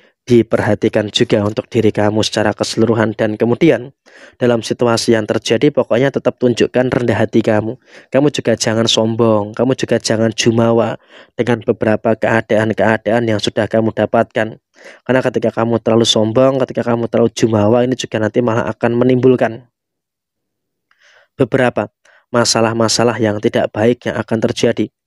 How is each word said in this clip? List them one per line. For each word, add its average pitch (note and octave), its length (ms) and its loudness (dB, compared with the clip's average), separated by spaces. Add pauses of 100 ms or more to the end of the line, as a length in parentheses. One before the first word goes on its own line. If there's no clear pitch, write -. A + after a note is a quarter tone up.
(300)
diperhatikan G#2+ 800 0
juga A2+ 320 0
untuk G#2 240 -4
diri G#2+ 240 0
kamu G#2 320 0
secara G#2+ 320 -2
keseluruhan. A2+ 640 -2
Dan G#2+ 160 -2
kemudian A#2+ 560 0 (480)
dalam A#2+ 240 2
situasi A#2 560 0
yang A2 80 -4
terjadi, A2 480 0
pokoknya B2 400 0
tetap - 240 -4
tunjukkan B2 560 0
rendah A#2 240 0
hati A2 240 0
kamu. A2 400 -2 (320)
Kamu C#3+ 160 2
juga - 240 -2
jangan A2+ 320 0
sombong, A2 720 0
kamu B2+ 160 0
juga - 240 -2
jangan A2+ 320 0
jumawa A#2 720 0 (320)
dengan A#2 320 -2
beberapa A2 480 0
keadaan-keadaan A2 1120 0
yang G#2+ 160 -2
sudah - 240 -2
kamu A2+ 240 0
dapatkan. A2 720 -2 (400)
Karena B2+ 240 0
ketika A#2 240 -2
kamu A2+ 320 -2
terlalu A2+ 240 2
sombong, B2+ 560 2
ketika B2 240 -4
kamu A#2 240 -2
terlalu A#2 240 2
jumawa, A2+ 480 2
ini B2 160 -2
juga - 240 -6
nanti G#2+ 240 0
malah A2+ 240 -2
akan A#2+ 320 -2
menimbulkan B2+ 640 2 (1700)
beberapa A#2+ 540 0 (400)
masalah-masalah A2+ 880 0
yang G#2+ 240 -2
tidak - 320 -2
baik A2+ 320 0
yang A2+ 160 -4
akan A2+ 160 -4 (120)
terjadi A2+ 360 -2 (220)